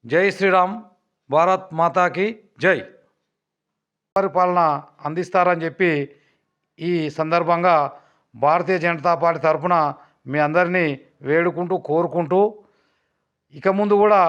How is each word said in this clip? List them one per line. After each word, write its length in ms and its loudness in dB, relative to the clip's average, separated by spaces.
జై 200 0
శ్రీరామ్, 380 0
భారత్ 380 0
మాతాకి 460 0
జై. 160 2
పరిపాలన 440 0
అందిస్తారని 580 0
చెప్పి 260 -2
ఈ 120 -6
సందర్భంగా 580 2
భారతీయ 440 0
జనతా 340 -2
పార్టీ 240 0
తరఫున 300 0
మీ 200 -4
అందరినీ 380 0
వేడుకుంటూ, 460 0
కోరుకుంటూ, 520 0
ఇక 140 -4
ముందు 240 0
కూడా 260 4